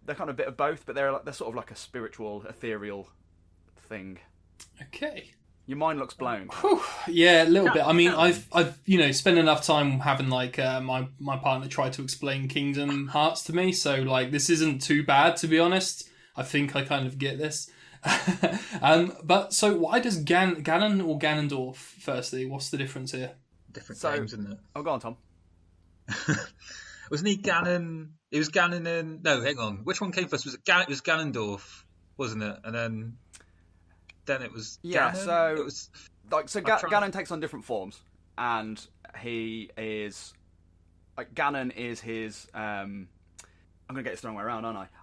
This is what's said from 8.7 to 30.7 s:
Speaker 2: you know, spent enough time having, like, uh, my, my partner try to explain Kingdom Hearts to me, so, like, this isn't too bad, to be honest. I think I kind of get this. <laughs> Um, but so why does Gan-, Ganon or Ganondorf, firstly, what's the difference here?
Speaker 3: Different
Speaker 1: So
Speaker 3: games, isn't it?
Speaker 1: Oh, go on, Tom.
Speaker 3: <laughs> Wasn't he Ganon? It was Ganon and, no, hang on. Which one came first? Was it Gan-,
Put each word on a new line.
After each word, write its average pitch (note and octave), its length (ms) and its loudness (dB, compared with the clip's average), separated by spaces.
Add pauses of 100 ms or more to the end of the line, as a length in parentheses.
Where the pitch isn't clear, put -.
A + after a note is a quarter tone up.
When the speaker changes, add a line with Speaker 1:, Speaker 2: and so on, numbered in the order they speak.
Speaker 2:
you F#3+ 140 6
know, C#3+ 140 6
spent E3+ 260 6
enough D#3 260 6
time C#3+ 360 4
having, C3+ 280 2
like, B2+ 300 0
uh, C3 220 0
my, B2+ 260 -2 (140)
my C#3 160 -4
partner C3+ 320 0
try C3+ 200 -2
to C3 140 -6
explain C3+ 460 -4
Kingdom C#3+ 580 -2
Hearts D3+ 380 2
to D#3+ 80 -6
me, F3+ 180 2
so, D3+ 320 0
like, C3 300 0
this C#3+ 180 2
isn't D#3 320 2
too D3 220 2
bad, D3 320 6
to - 100 -2
be D#3+ 140 6
honest. F#3 480 2 (260)
I C3 80 -6
think C#3+ 320 0
I C3+ 80 0
kind C3+ 240 -2
of B2+ 120 -8
get C3+ 200 -4
this. D3+ 320 -6 (340)
<laughs> F3+ 460 0 (320)
Um, E3 400 6
but F#3 300 2
so G3+ 240 4
why E3+ 240 2
does A3+ 160 0
Gan-, E3+ 480 2
Ganon F#3+ 420 2
or D3+ 100 0
Ganondorf, C#3+ 600 -2
firstly, C3 680 -6
what's C3+ 240 -8
the C#3+ 60 -4
difference C3 360 -6
here? B2+ 180 -6 (400)
Speaker 3:
Different - 300 -18
Speaker 1:
So D3 160 -2
Speaker 3:
games, A#2+ 160 -6
isn't G#2 180 -8
it? - 80 -12 (160)
Speaker 1:
Oh, D3 80 -8
go D#3+ 80 -2
on, C3 80 0
Tom. A#2 180 -10 (920)
Speaker 3:
<laughs> C3 280 -2 (760)
Wasn't D#3 160 -2
he G3 80 2
Ganon? E3+ 720 -2 (240)
It D3 60 0
was D#3 100 2
Ganon F3 400 0
and, D#3+ 340 -6
no, C#3+ 180 2
hang C3+ 180 -2
on. G#2+ 260 -6
Which F#3+ 160 -4
one G3 100 -4
came F3+ 160 -2
first? - 180 -4
Was C3+ 100 -12
it - 100 -18
Gan-, F3+ 180 4